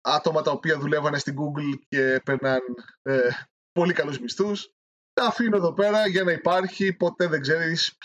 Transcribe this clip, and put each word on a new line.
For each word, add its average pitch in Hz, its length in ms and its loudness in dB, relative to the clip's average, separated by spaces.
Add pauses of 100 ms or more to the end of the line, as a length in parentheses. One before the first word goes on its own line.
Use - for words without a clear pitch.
άτομα - 400 0
τα 151 100 0
οποία 151 260 0
δουλεύανε 147 400 0
στην 139 200 -4
Google 147 500 -4
και 135 240 2
έπαιρναν, 131 500 0 (400)
ε, 135 160 0 (540)
πολύ 175 220 2
καλούς 143 260 -2
μισθούς. 196 520 -4 (420)
Τα - 120 2
αφήνω 220 320 2
εδώ 175 160 2
πέρα 208 340 2
για 190 160 0
να 180 80 2
υπάρχει, 185 640 0
ποτέ 175 340 0
δεν 156 140 -2
ξέρεις 160 640 -2